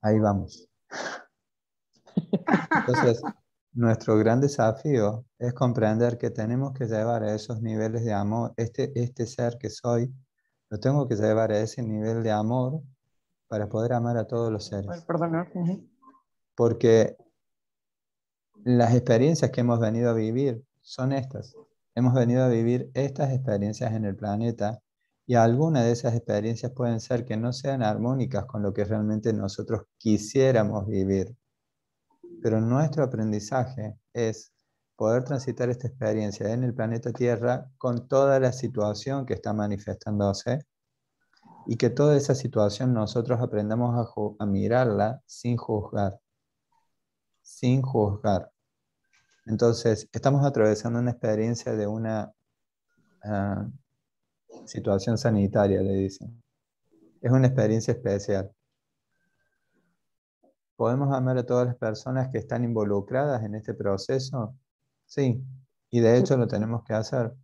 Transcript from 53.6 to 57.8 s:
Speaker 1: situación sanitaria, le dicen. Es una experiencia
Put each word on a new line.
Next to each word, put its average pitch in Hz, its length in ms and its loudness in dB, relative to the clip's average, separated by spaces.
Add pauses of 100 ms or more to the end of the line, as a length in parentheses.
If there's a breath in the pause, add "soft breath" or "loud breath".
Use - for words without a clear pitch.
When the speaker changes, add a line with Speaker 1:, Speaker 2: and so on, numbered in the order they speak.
Speaker 1:
situación 107 520 -2
sanitaria, 101 640 2
le 98 120 0
dicen. 98 480 -6 (800)
Es 120 100 0
una 131 160 6
experiencia 113 460 2